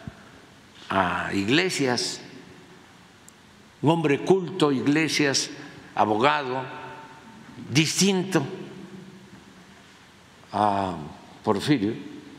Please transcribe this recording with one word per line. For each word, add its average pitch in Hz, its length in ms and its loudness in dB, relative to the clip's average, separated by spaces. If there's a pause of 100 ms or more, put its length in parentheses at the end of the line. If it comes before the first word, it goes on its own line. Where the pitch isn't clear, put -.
(920)
a 87 420 -2
Iglesias, 127 880 0 (1600)
un 143 80 4
hombre 156 300 2
culto, 170 520 2
Iglesias, 143 800 2 (440)
abogado, 127 680 2 (1080)
distinto 175 720 2 (2000)
a 98 440 2 (480)
Porfirio, 110 480 2 (460)